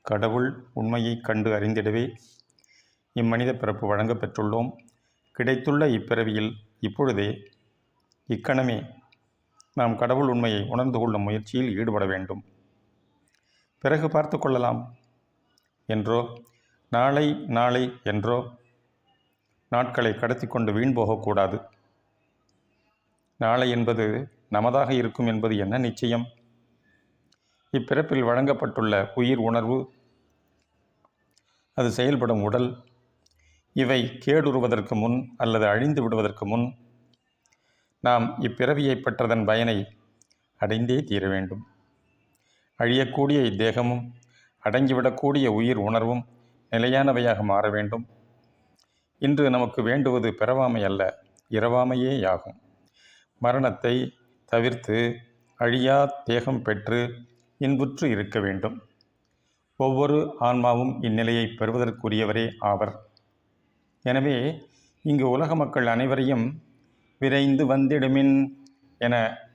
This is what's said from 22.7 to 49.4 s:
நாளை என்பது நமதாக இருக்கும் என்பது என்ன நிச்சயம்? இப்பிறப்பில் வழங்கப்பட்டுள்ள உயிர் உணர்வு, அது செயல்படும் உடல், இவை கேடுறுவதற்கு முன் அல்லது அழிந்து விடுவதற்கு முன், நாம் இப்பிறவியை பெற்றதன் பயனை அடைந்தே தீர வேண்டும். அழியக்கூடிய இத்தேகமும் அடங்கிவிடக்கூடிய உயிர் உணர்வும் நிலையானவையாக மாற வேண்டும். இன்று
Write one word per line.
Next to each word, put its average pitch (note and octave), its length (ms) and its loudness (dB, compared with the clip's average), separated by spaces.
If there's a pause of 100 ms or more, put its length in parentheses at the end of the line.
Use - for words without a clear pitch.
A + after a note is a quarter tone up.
நாளை B2 320 2
என்பது A#2 640 0 (200)
நமதாக B2 380 2
இருக்கும் A#2+ 380 -2
என்பது A2 300 0
என்ன G2+ 200 -2
நிச்சயம்? A#2+ 500 -2 (1500)
இப்பிறப்பில் C#3 460 0
வழங்கப்பட்டுள்ள A#2 920 0
உயிர் B2+ 220 2
உணர்வு, A#2 560 0 (1800)
அது A#2+ 180 0
செயல்படும் B2 500 0
உடல், B2 420 -2 (880)
இவை C3 520 0
கேடுறுவதற்கு B2 720 2
முன் A#2+ 420 -2
அல்லது A2+ 300 2
அழிந்து C3 360 2
விடுவதற்கு G#2+ 440 -2
முன், A#2+ 280 -2 (1200)
நாம் A#2+ 400 2
இப்பிறவியை C3+ 640 0
பெற்றதன் A2+ 440 0
பயனை A2 520 0 (640)
அடைந்தே A#2 440 0
தீர G2 240 -2
வேண்டும். F#2+ 400 -4 (1120)
அழியக்கூடிய C3 640 2
இத்தேகமும் A#2+ 680 0 (520)
அடங்கிவிடக்கூடிய C3 840 2
உயிர் A2+ 280 2
உணர்வும் A2+ 500 -2 (460)
நிலையானவையாக A#2+ 720 2
மாற G#2 280 2
வேண்டும். G#2+ 380 -4 (1120)
இன்று C#3+ 320 2